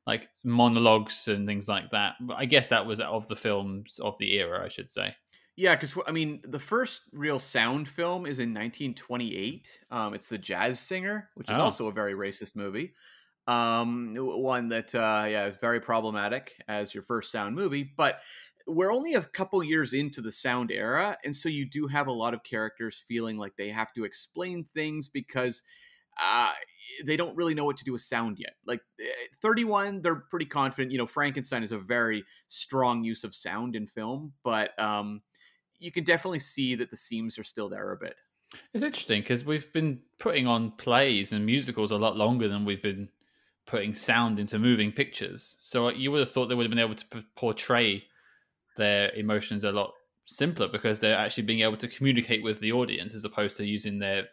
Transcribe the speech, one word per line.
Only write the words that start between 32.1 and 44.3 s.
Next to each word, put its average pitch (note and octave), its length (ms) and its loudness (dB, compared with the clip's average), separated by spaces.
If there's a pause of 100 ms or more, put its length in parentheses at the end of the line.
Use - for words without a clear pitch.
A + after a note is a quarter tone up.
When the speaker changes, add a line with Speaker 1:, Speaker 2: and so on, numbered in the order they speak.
Speaker 2:
strong B2 560 0
use A2+ 220 -4
of G2+ 100 -10
sound A2+ 400 -6
in G#2+ 120 -6
film, C3+ 440 -8 (120)
but, A2 360 0
um, G#2 420 -2 (580)
you F3 120 -12
can E3 140 -2
definitely E3+ 340 2
see C3 360 -2
that A#2 140 -4
the - 60 -14
seams A2+ 420 -6
are G#2+ 60 -10
still G#2 240 -8
there G2 240 -8
a F#2+ 60 -8
bit. F2+ 180 -10 (580)
Speaker 1:
It's A3+ 100 0
interesting - 380 0
'cause B2 220 0
we've D3+ 300 -4
been D#3 280 0 (180)
putting D3 280 2
on A2+ 240 2
plays A#2+ 600 4
and G#2+ 120 0
musicals A#2+ 460 2
a G#2+ 60 2
lot G#2+ 180 4
longer A2+ 320 4
than G#2 160 0
we've G2+ 180 -2
been G2 280 -4 (560)
putting G#2 300 -2
sound A#2 440 2